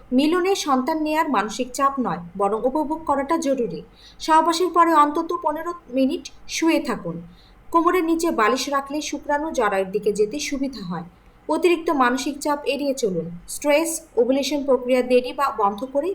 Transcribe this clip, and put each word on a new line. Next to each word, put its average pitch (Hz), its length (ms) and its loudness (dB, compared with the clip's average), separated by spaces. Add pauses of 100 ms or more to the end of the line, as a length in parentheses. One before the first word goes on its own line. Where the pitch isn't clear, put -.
(120)
মিলনে 330 440 4
সন্তান 285 460 0
নেয়ার 311 280 0
মানসিক 214 420 -2
চাপ 269 260 2
নয়, 180 240 -2 (140)
বরং 202 280 0
উপভোগ 302 420 -2
করাটা 277 320 0
জরুরি। 240 420 -2 (400)
সহবাসের 330 500 4
পরে 330 240 4
অন্তত 302 360 4 (120)
পনেরো 320 300 -4 (220)
মিনিট 269 300 0 (240)
শুয়ে 320 380 2
থাকুন। 175 320 -6 (500)
কোমরের 339 360 4
নিচে 330 260 0
বালিশ 240 380 2
রাখলে 277 320 -2
শুক্রাণু 294 520 -4
জরায়ুর 202 400 0
দিকে 208 200 -2
যেতে 208 280 0
সুবিধা 269 420 -6
হয়। 170 240 -8 (420)
অতিরিক্ত 330 460 2
মানসিক 262 440 0
চাপ 294 280 -2
এড়িয়ে 277 280 -2
চলুন। 180 320 -2 (220)
স্ট্রেস 302 420 0 (260)
ওভুলেশন 269 480 2
প্রক্রিয়া 254 380 2
দেরি 247 300 2
বা 285 140 -2 (120)
বন্ধ 208 280 0
করে 285 280 -2